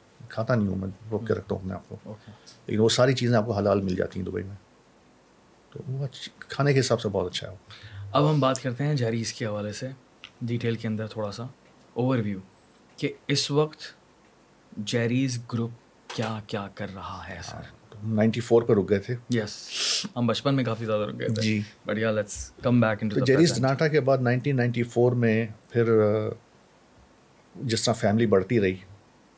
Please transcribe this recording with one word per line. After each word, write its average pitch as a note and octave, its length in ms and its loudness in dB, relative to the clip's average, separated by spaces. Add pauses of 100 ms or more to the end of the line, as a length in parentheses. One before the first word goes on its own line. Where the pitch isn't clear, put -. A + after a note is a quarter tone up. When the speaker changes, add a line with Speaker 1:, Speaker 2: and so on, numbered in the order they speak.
(320)
Speaker 1:
खाता A2+ 240 -2
नहीं G#2 120 2
हूँ F#2 100 -2
मैं, F#2+ 100 -4
रोक G#2+ 340 -6
के A2+ 120 -2
Speaker 2:
हम्म। - 20 -2
Speaker 1:
रखता G2 200 -8
हूँ F#2+ 60 -6
अपने F#2+ 120 -8
आप F#2 140 -12
को। - 80 -16
Speaker 2:
ओके। - 360 -16
Speaker 1:
लेकिन - 480 -8
वो A2+ 100 6
सारी C3 240 4
चीज़ें A#2+ 240 2
आपको G#2+ 160 0
हलाल G2+ 280 2
मिल F#2 140 -2
जाती F#2 240 -4
हैं F#2 60 -6
दुबई F#2+ 160 -6
में, G2 160 -12 (1160)
तो C3+ 140 -12
वो C3+ 160 -6
अच्छी, - 280 -10 (200)
खाने C#3+ 220 2
के C3+ 60 4
हिसाब B2 180 2
से A2 120 -2
बहुत F#2 180 0
अच्छा - 200 -8
है F#2+ 60 -14
वो। - 60 -20 (560)
Speaker 2:
अब C#3+ 100 4
हम D3+ 160 4
बात C3 160 2
करते B2+ 260 -4
हैं D3+ 120 0
जैरीज A2+ 360 -2
के - 140 -8
हवाले G#2 280 -4
से, C3 200 -10 (500)
detail A#2 320 -2
के A2+ 120 -6
अंदर A2 200 -4
थोड़ा G#2 240 -6
सा A#2 220 -10 (440)
overview, A2+ 440 0 (580)
कि C#3+ 140 -4 (160)
इस C#3+ 220 0
वक्त D3+ 280 2 (1000)
जैरीज A#2+ 720 0
ग्रुप A#2 220 -4 (440)
क्या A2 340 -6
क्या G2 280 -6
कर G2+ 120 -8
रहा F#2 340 -12
है, F2 180 -12
सर? - 140 -12
Speaker 1:
हाँ, - 220 -14 (140)
तो G#2+ 80 -18
हम A2 140 -4
नाइंटी A2 280 2
फ़ोर A#2 220 6
पे A2+ 100 4
रुक F#2+ 160 4
गए G2+ 100 4
थे। A#2+ 140 -6 (180)
Speaker 2:
यस, - 460 -4 (400)
हम A#2+ 100 2
बचपन C#3 260 0
में C3 120 2
काफ़ी A2+ 200 -4
ज़्यादा G#2+ 200 0
रुक - 100 -8
गए - 100 -6
थे। A2 160 0
Speaker 1:
जी। G#2+ 220 2 (240)
Speaker 2:
But G#2 100 -2
yeah, A2 220 0
let's G2+ 160 -4
come - 420 0
back A2 200 4
into A2 120 -2
Speaker 1:
तो G#2 60 -2
Speaker 2:
the C3 100 2
Speaker 1:
जैरीज C3+ 220 6
Speaker 2:
present। C3 220 2
Speaker 1:
नाटा C#3 180 2
के D3+ 120 4
बाद C3 220 4
नाइनटीन B2 340 2
नाइंटी A#2+ 280 2
फ़ोर B2 320 4
में A2+ 380 2 (180)
फिर, A#2 180 2
अ, G#2+ 480 4 (1200)
जिस A2+ 280 -2
तरह A2+ 100 2
family A2+ 320 2
बढ़ती G2+ 320 4
रही, F#2 240 0 (540)